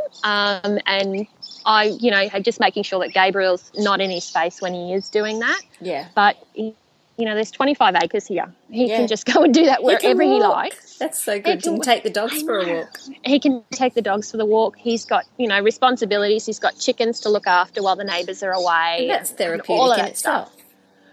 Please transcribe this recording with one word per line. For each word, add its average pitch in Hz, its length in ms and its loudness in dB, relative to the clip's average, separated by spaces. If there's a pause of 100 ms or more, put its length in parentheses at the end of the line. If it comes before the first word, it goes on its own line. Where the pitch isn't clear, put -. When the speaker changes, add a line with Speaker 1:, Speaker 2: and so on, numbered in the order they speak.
(240)
Speaker 1:
Um, 202 600 0
and 196 420 -2 (380)
I, 214 200 4
you 220 260 0
know, 196 160 2 (120)
just 214 200 -2
making 202 240 0
sure 190 160 -4
that 170 140 -6
Gabriel's 190 640 0
not 202 260 0
in 196 80 -2
his 175 200 -8
face 170 320 -2
when 180 120 -4
he 180 200 -8
is 196 160 -4
doing 214 300 -2
that. 285 220 -2 (200)
Speaker 2:
Yeah. 170 340 -8
Speaker 1:
But, 202 220 4 (160)
he, 220 220 -8 (400)
you 233 100 -4
know, 214 100 -2
there's 214 160 -4
twenty-five 262 520 2
acres 196 220 -4
here. 180 260 -6 (200)
He 233 160 0
Speaker 2:
Yeah. 214 100 0
Speaker 1:
can 240 100 2
just 220 180 -4
<laughs> 247 60 -2
go 302 120 6
and 302 100 6
do 320 120 8
that 277 160 4
Speaker 2:
He 226 40 0
can - 0 -
Speaker 1:
wherever - 380 4
he 302 160 4
Speaker 2:
walk. 403 160 4
Speaker 1:
likes. - 420 -8
Speaker 2:
That's - 260 -6
so 208 120 -2
Speaker 1:
He 202 60 -4
Speaker 2:
good. 254 60 -4 (100)
He 180 40 -10
Speaker 1:
can - 0 - (120)
Speaker 2:
can - 40 -2
Speaker 1:
wa- - 60 -6
Speaker 2:
take 240 200 2
the 220 60 -2
dogs 220 320 -4
Speaker 1:
I - 20 -6
Speaker 2:
for 247 160 -2
a 185 60 -2
Speaker 1:
know. 170 140 -2
Speaker 2:
walk. - 200 -14 (240)
Speaker 1:
He 277 160 2
can 254 320 0
take 254 220 -2
the 240 80 -2
dogs 208 300 -2
for 226 60 -8
the 220 80 -2
walk. 220 340 2
He's 233 260 -4
got, 208 200 0 (120)
you 247 100 -2
know, 202 140 2
responsibilities. 214 840 0
He's 220 120 -6
got - 200 -2
chickens 233 420 -2
to 220 80 -2
look 208 160 0
after 180 380 0
while 190 120 2
the 196 80 -8
neighbours 185 380 -6
are 196 100 -4
away 170 500 0
Speaker 2:
And 165 100 -2
that's - 180 -4
Speaker 1:
and - 80 -14
Speaker 2:
therapeutic 170 320 -4
Speaker 1:
all 240 220 4
of 220 80 2
Speaker 2:
in 180 60 0
Speaker 1:
that - 120 -10
stuff. - 300 -4
Speaker 2:
itself. - 120 -20 (540)